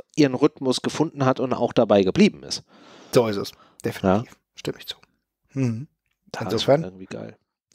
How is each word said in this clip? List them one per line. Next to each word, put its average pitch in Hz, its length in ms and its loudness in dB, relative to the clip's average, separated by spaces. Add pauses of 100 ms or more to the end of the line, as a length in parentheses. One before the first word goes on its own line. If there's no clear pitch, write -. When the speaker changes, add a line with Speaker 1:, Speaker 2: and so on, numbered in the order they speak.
(160)
Speaker 1:
ihren 139 180 4
Rhythmus 131 480 0
gefunden 143 440 -2
hat 131 160 0
und 127 100 -4
auch 117 220 -2
dabei 104 300 4
geblieben 92 400 2
ist. - 200 -12 (500)
Speaker 2:
So 117 140 4
ist 104 100 -4
es. 98 140 -8 (320)
Definitiv. 101 480 0
Speaker 1:
Ja. - 60 -20 (180)
Speaker 2:
Stimme - 240 -10
ich - 80 -18
zu. - 80 -12 (580)
Mhm. 123 360 -4 (420)
Speaker 1:
Das - 120 -10
ist 95 100 -4
Speaker 2:
Insofern. 135 320 2
Speaker 1:
irgendwie 92 200 -16
geil. 110 300 -14 (400)